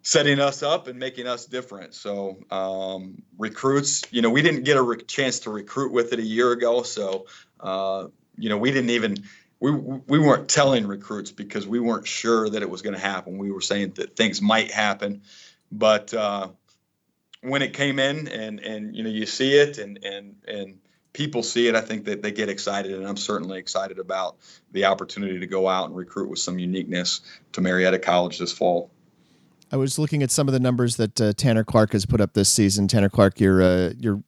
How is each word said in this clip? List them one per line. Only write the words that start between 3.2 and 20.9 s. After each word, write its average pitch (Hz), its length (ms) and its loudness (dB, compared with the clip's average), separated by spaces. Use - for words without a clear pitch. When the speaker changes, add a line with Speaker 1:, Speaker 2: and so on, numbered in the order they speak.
Speaker 1:
recruits, 135 760 0
you 120 120 0
know, 117 80 4
we 131 100 4
didn't 151 240 2
get 143 140 4
a 131 40 6
re-, 117 220 -2
chance 127 360 -2
to 110 100 -10
recruit 107 420 -6
with 120 220 0
it 117 40 0
a 113 60 -2
year 117 280 2
ago. 120 300 0
So, 98 440 -6
uh, 95 460 -4
you 110 100 -4
know, 104 80 0
we 117 140 0
didn't 127 200 0
even, 110 340 0
we, 127 120 2
we 135 460 0
weren't 147 300 4
telling 135 380 4
recruits 101 440 -8
because 104 360 -8
we 117 140 -2
weren't 117 260 -2
sure 113 420 0
that 104 140 -4
it 90 80 -4
was 92 100 -10
gonna 98 180 -6
happen. 95 380 -6
We 98 140 -6
were 95 100 -6
saying 98 360 -2
that - 200 -8
things 101 240 0
might 107 300 2
happen, 101 500 -2
but, 107 440 2
uh, 101 340 -2
when 135 180 -2
it 131 140 -4
came 139 240 -2
in 143 280 0
and, 110 340 -8
and, 107 360 -10
you 110 60 -6
know, 110 80 -4
you 107 160 -4
see 135 260 0
it 143 240 6
and, 101 260 -12
and, 101 340 -12
and 98 300 -10